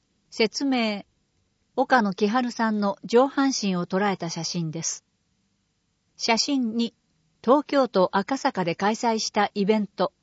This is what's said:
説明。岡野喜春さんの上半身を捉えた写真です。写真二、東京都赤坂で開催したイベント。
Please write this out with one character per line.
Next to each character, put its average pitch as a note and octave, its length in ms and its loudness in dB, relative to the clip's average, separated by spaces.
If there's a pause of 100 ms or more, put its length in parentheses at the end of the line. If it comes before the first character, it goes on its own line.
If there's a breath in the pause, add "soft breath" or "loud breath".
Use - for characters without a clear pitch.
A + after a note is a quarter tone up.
(300)
説 - 360 -2
明。 A3+ 400 -2 (720)
岡 B3+ 240 4
野 G3+ 120 0
喜 G#3 140 0
春 A#3+ 240 0
さ A3+ 180 0
ん G#3+ 120 -2
の G3+ 240 0
上 B3 240 4
半 C4+ 300 0
身 F#3+ 180 0
を E3+ 80 -2
捉 G3 260 0
え E3+ 60 -4
た E3+ 120 -8
写 E3 140 -8
真 E3 280 -4
で D#3+ 120 -8
す。 - 220 -8 (1120)
写 A3+ 200 0
真 B3 380 -2
二、 A#3 180 -2 (480)
東 C#4 240 4
京 C4+ 220 2
都 F#3 240 2
赤 G3+ 260 -2
坂 G3+ 280 -2
で E3 100 -2
開 G#3 200 0
催 A3+ 240 0
し - 120 -6
た G#3 220 0
イ G3+ 120 -2
ベ G#3+ 140 2
ン G3+ 80 -4
ト。 - 240 -4 (120)